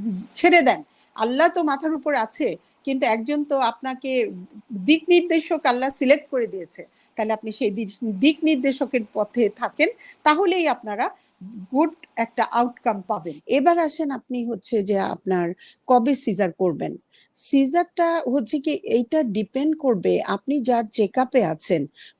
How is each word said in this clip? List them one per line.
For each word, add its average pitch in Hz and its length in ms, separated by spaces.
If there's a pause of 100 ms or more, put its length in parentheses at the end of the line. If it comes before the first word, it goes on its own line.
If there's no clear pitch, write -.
(340)
ছেড়ে 339 280
দেন। 240 220 (320)
আল্লাহ 254 320
তো 349 160
মাথার 302 300
উপর 294 220
আছে, 226 400 (280)
কিন্তু 269 220
একজন 233 380
তো 294 140
আপনাকে 254 760 (420)
দিক 240 340
নির্দেশক 349 580
আল্লাহ 254 240
সিলেক্ট 277 400
করে 247 180
দিয়েছে, 180 380 (300)
তাহলে 214 180
আপনি 214 180
সেই 214 180
দিক, 202 200 (140)
দিক 226 400
নির্দেশকের 277 580 (120)
পথে 214 360
থাকেন, 247 400 (340)
তাহলেই 349 440
আপনারা 220 420 (600)
গুড 302 180 (260)
একটা 233 280
আউটকাম 240 580
পাবেন। 170 460
এবার 320 320
আসেন 302 320
আপনি 247 340
হচ্ছে 220 380
যে 196 160
আপনার 185 540 (340)
কবে 247 280
সিজার 190 360
করবেন। 160 440 (420)
সিজারটা 330 840 (120)
হচ্ছে 277 260
কি 302 120
এইটা 247 520
ডিপেন্ড 262 540
করবে 185 440
আপনি 262 380
যার 240 320
চেক 202 260
আপে 254 260
আছেন, 160 420 (340)